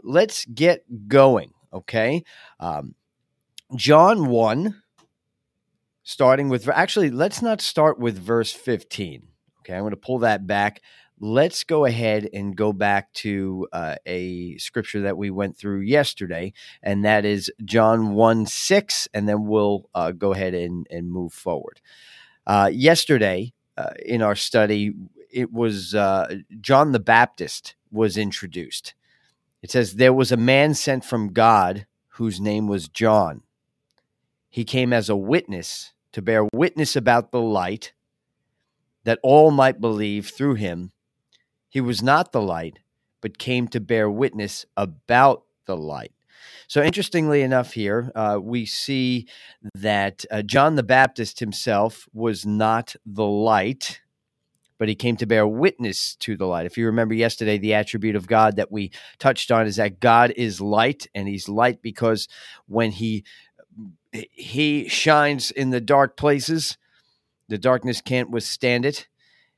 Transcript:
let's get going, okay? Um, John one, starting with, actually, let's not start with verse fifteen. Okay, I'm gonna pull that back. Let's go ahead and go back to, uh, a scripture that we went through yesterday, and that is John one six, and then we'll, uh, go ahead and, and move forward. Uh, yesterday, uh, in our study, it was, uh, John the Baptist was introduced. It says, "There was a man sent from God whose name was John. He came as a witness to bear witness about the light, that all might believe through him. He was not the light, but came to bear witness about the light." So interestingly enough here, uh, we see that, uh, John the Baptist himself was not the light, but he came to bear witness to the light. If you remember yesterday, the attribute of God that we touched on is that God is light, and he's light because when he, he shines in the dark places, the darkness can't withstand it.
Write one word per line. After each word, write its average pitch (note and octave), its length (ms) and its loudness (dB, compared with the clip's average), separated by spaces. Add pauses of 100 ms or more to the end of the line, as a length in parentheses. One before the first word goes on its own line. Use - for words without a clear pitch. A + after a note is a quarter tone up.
let's F3 400 0
get A#2+ 640 -2
going, B2+ 460 4 (180)
okay? A#2 540 -4 (340)
Um, D2+ 340 -8 (800)
John D#3 540 4
one, A#2+ 560 0 (1200)
starting C3+ 460 2
with, B2+ 180 -2
actually, E3 420 0
let's D3+ 320 -2
not A3+ 200 -2
start D#3 360 2
with A#2 220 -4
verse A2+ 320 -2
fifteen. - 760 -8 (300)
Okay, F2+ 160 -14
I'm F#2+ 80 -8
gonna G#2+ 120 -6
pull - 240 -6
that G#2+ 260 0
back. G2+ 360 -2 (380)
Let's B2 440 0
go D3+ 220 0
ahead A2+ 460 -2
and G2+ 240 -8
go G#2+ 160 0
back G2+ 420 0
to, F#2+ 600 -6
uh, D#2+ 220 -8 (100)
a F2+ 540 -8
scripture - 420 -8
that G2 160 -4
we G2+ 140 -6
went F#2+ 260 -6
through G2+ 220 -6
yesterday, G2 720 -2 (300)
and G2+ 220 -2
that G#2+ 200 4
is G2+ 260 -2 (140)
John A2 480 4
one A2+ 320 4
six, - 680 -2
and G#2 120 -2
then G#2 200 -2
we'll, G#2 480 0
uh, F2+ 160 -2
go F#2+ 220 -2
ahead F#2 200 -4
and, F2 380 -6
and E2+ 200 -8
move F2 220 -8
forward. - 480 -10 (640)
Uh, G2+ 260 4
yesterday, A#2+ 840 2 (220)
uh, - 180 -8 (120)
in A#2 160 -2
our G#2 140 2
study, G#2 580 0 (380)
it B2+ 200 -6
was, G#2 440 -4
uh, F#2+ 400 0 (260)
John C#3 300 4
the A#2+ 80 2
Baptist A2+ 720 2 (180)
was G#2 240 0
introduced. F#2 760 -8 (720)
It - 80 -14
says, G#2 240 0
"There B2+ 180 8
was C3 180 2
a B2 60 2
man C3+ 380 4
sent C3+ 280 -2
from G#2+ 300 -4
God G2+ 540 4 (220)
whose G#2+ 300 -6
name G#2 280 -2
was F#2+ 200 -4
John. G2+ 540 2 (1080)
He A#2+ 140 -6
came B2 300 0
as A2 160 0
a G#2+ 60 2
witness G2+ 800 -4 (180)
to G#2+ 100 -10
bear G#2+ 320 2
witness D#3 420 -2
about A#2 360 2
the B2 100 0
light, G#2 520 -4 (1120)
that A2+ 200 0
all D3+ 260 8
might C3 320 2
believe G#2 480 -2
through C#3 260 -2
him. F#2 360 -6 (800)
He C3+ 120 -4
was A#2+ 200 -4
not C#3+ 300 2
the A#2+ 100 0
light, E2 380 -6 (400)
but - 180 -10
came B2 300 -4
to A#2 140 -6
bear G#2+ 280 0
witness G#2+ 560 -4 (120)
about A#2 680 2 (220)
the F#2+ 100 -6
light." D2 380 -12 (540)
So D3 140 0
interestingly D#3+ 600 0
enough B2+ 320 0
here, A2+ 420 -2
uh, G#2+ 260 -2
we A2+ 240 -6
see B2+ 600 -4 (480)
that, G2 560 -2
uh, G#2+ 120 -4
John C#3+ 320 2
the C3+ 60 0
Baptist B2+ 580 2
himself G#2+ 720 -2
was A2 320 -4
not A2 500 -2 (100)
the G#2+ 200 -4
light, G#2 760 0 (760)
but A2 100 -2
he G#2+ 80 -2
came A#2+ 220 -2
to A#2 100 -6
bear G#2+ 180 4
witness A2+ 720 -2
to G#2+ 220 -8
the F#2 100 -4
light. F2 180 -4
If F2 120 -10
you A#2 80 -2
remember A2+ 280 0
yesterday, A2 440 0
the G#2+ 160 0
attribute G#2+ 420 -2
of F#2 120 -6
God A2 280 4
that G2 160 -2
we G2+ 200 -6 (280)
touched - 320 0
on A2+ 160 2
is G2+ 80 -4
that G2+ 240 -2
God A#2+ 380 6
is G#2 240 -4
light, A2 520 0
and G2 140 -8
he's G2+ 220 -8
light A2+ 320 0
because A2 480 -2 (360)
when A2 260 -2
he, G#2+ 340 -6 (840)
he D3 760 -4
shines D3 640 2
in C3 200 -2
the B2 100 0
dark C#3 340 2
places, D3 640 -2 (720)
the G#2+ 80 -6
darkness B2 420 0
can't B2 320 -4
withstand A#2+ 540 -2
it. - 240 -6 (480)